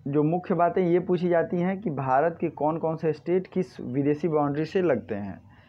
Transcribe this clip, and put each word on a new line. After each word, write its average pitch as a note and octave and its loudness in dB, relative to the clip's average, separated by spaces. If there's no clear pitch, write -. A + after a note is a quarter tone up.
जो D3 2
मुख्य E3+ 0
बातें E3+ 2
ये F3 4
पूछी F3 0
जाती E3+ 2
हैं F#3 -2
कि - -4
भारत C#3 2
के E3+ -2
कौन D3+ -2
कौन D#3+ -2
से D#3+ 0
स्टेट F3+ -2
किस - -4
विदेशी C#3+ 0
बाउंड्री D3+ 0
से F3+ -2
लगते B2 0
हैं, G2+ -10